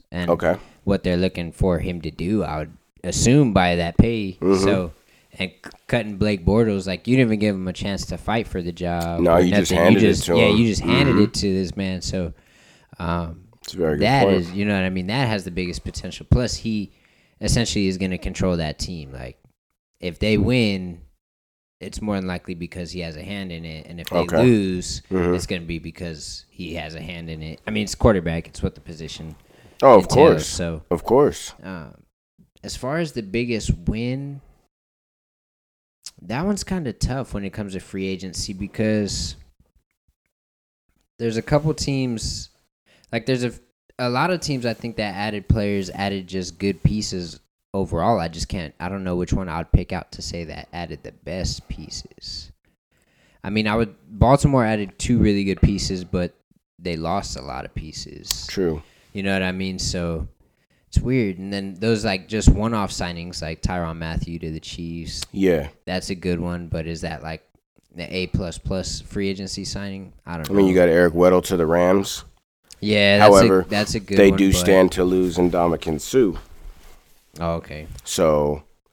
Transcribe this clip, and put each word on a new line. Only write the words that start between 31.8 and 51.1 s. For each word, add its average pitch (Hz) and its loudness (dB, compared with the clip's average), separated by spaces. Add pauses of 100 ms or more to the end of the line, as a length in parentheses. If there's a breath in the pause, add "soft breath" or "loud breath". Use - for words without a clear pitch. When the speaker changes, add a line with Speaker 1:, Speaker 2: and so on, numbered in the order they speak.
Speaker 1:
as - -10
far 139 -4
as 160 -4
the 117 -8
biggest 113 -4 (160)
win, 131 -6 (1800)
that 120 -6
one's 202 -2
kinda 165 -4
tough 127 -4
when 101 -6
it 95 -6
comes 101 -8
to 95 -6
free 95 -6
agency 95 -8
because 104 -2 (1800)
there's 113 -2
a 113 -2
couple 151 0
teams, 131 -4 (600)
like, - -4
there's 127 0
a, 117 -4 (460)
a 123 -2
lot 139 0
of 175 -2
teams 131 -4
I 113 0
think 117 -8
that 104 -4
added 104 -6
players, 101 2
added 98 -4
just 87 -8
good 98 -2
pieces 92 -2 (340)
overall. 95 0
I 85 -4
just 82 -8
can't, 82 -8
I 87 -8
don't 98 -8
know 90 -2
which 87 -2
one 95 -4
I 80 -6
would 85 -8
pick 92 2
out - -10
to - -16
say 87 -10
that 73 -14
added 82 -10
the - -14